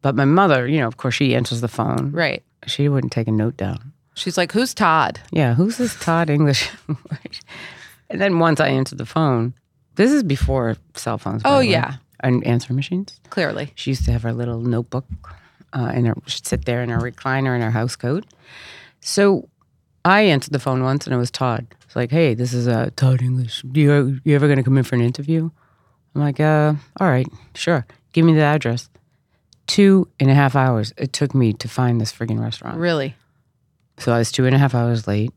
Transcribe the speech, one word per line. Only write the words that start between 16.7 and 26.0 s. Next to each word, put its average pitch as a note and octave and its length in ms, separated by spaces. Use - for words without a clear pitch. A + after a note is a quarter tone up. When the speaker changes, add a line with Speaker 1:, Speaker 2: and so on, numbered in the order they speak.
Speaker 1:
in A#2+ 60
her A#2 100
recliner C3 560
in A#2+ 60
her A2+ 100
house A2+ 240
coat. D3+ 300
So G3 480
I G3 160
answered D3 320
the C#3 60
phone B2+ 240
once, C3+ 220
and C3+ 80
it B2 40
was A#2+ 140
Todd. A#2+ 360
It's - 100
like, A#2+ 160
"Hey, D#3 220
this A#2+ 200
is, A#2+ 140
uh, A2+ 280
Todd C3 260
English. B2+ 480
Do C#3+ 120
you, C#3 420
you D3 120
ever C#3+ 120
gonna C3+ 160
come C3+ 140
in B2+ 60
for B2+ 120
an A#2+ 60
interview?" D#3 480